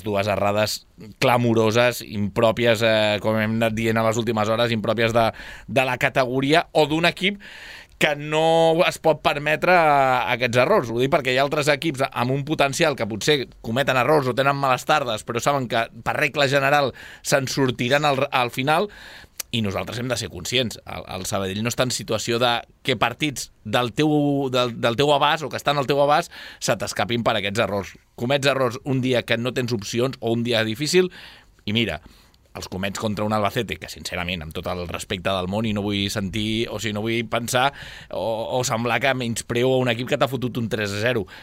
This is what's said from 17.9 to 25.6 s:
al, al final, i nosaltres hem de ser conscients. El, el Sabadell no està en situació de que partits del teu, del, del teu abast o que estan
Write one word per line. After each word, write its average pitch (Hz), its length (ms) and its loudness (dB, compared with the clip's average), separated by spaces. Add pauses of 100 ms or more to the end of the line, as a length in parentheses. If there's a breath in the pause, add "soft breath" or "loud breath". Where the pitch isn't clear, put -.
al, 135 220 0
al 123 180 0
final, 156 400 0 (640 loud breath)
i 117 80 -2
nosaltres 95 380 -4
hem 123 100 -6
de 120 80 -2
ser 95 160 -8
conscients. 110 540 -4
El, 90 160 -12 (100)
el 95 160 -8
Sabadell 98 320 -4
no 117 80 -2
està 131 160 -2
en 123 80 -4
situació 113 480 -4
de 120 140 2 (320)
que 127 100 2
partits 127 540 -2 (140)
del 120 280 0
teu, 147 560 2
del, 123 320 0
del 117 160 0
teu 143 160 2
abast 147 320 2
o 120 60 -8
que 117 80 -6
estan 147 180 0